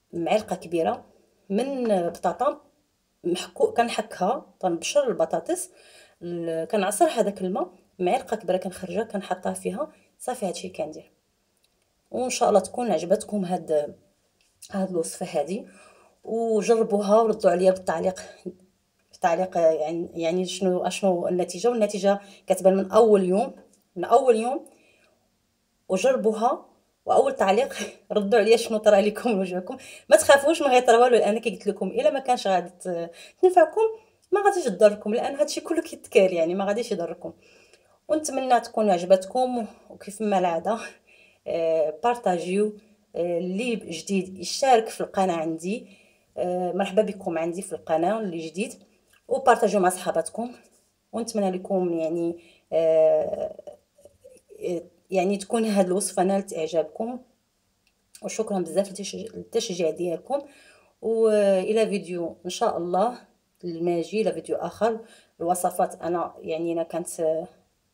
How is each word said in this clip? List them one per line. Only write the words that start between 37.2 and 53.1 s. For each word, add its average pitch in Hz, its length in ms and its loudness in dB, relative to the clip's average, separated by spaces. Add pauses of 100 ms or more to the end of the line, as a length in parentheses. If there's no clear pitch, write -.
ونتمنى 262 520 0
تكون 220 300 -2
عجبتكم، 190 800 0 (220)
وكيف - 320 -14
ما 202 180 0
العاده، 175 380 -2 (720)
آه، 160 560 0
بارطاجيو، 202 720 0 (380)
آه، 170 220 -2
اللي 196 380 -2
جديد 185 640 -6
يشارك 226 500 4
في - 140 -8
القناه 185 340 0
عندي، 165 520 -6 (500)
آه، 180 340 -2
مرحبا 190 300 0
بكم 190 360 -2
عندي 170 240 -4
في - 120 -12
القناه 170 460 0
اللي 170 280 -8
جديد، 185 260 -8 (540)
وبارطاجيو 208 520 2
مع 180 100 4
صحاباتكم. 180 640 -4 (600)
ونتمنى 214 400 -4
لكم 185 420 -2
يعني، 170 460 -4 (340)
آه، 160 800 2 (1040)